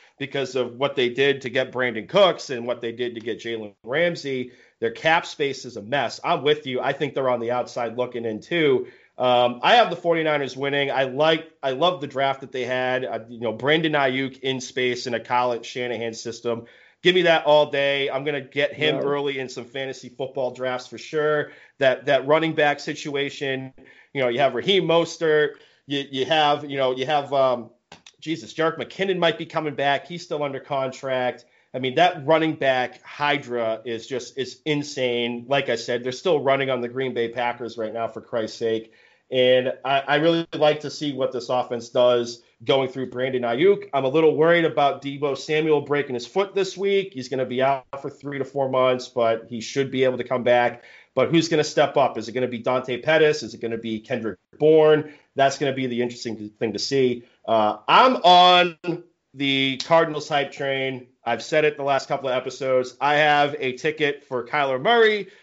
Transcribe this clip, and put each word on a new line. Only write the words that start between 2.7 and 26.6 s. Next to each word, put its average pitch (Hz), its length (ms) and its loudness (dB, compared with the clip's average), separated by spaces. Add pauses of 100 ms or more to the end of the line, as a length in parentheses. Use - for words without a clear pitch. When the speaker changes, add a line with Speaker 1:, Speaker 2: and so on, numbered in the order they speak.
Speaker 1:
they 117 100 -6
did 120 220 -6
to 113 80 -10
get 110 160 -6
Jalen 110 340 -10 (100)
Ramsey. 135 720 -4 (260)
Their 113 120 -2
cap 160 340 2
space 139 400 -6
is 117 140 -14
a 101 40 -10
mess. 120 400 -4
I'm 156 200 0
with 151 240 0
you. 123 160 -4
I 135 100 0
think 143 220 -6
they're 135 160 0
on 123 100 0
the 117 120 -2
outside 120 440 -4
looking 123 300 -4
in 151 160 -6
too. 147 460 2 (300)
Um, 123 440 2
I 185 120 6
have 220 160 6
the 170 60 -6
forty-niners 151 600 0
winning. 139 340 -2
I 131 140 0
like, 151 480 0 (100)
I 135 100 -2
love 165 280 0
the 147 60 -6
draft 135 340 -2
that 117 120 -14
they 127 120 -4
had. 127 400 -2
Uh, 113 140 -6 (100)
you 120 120 -16
know, 113 120 -2
Brandon 151 400 0
Ayuk 135 480 0
in 131 220 -4
space 123 440 -4
in 123 60 -4
a 113 80 -4
Kyle 123 420 -2
Shanahan 117 520 -6
system. 117 500 -8 (380)
Give 180 120 4
me 185 80 4
that 165 220 4
all 151 260 6
day. 139 380 0
I'm 135 160 -4
gonna 143 160 -4
get 139 320 -2
him 151 240 0
Speaker 2:
Yeah. 135 60 -4
Speaker 1:
early 139 360 -2
in 127 120 -8
some 120 160 -12
fantasy 135 420 -10
football 123 440 -6
drafts 127 340 -6
for 117 100 -16
sure. 151 560 -2 (240)
That, 127 300 2
that 135 200 2
running 156 280 2
back 147 260 2
situation, 139 920 -6 (400)
you 135 80 0
know, 123 60 2
you 120 100 0
have 135 160 4
Raheem 170 300 2
Mostert, 160 720 2 (280)
you, 139 260 -4
you 131 140 -2
have, 147 400 2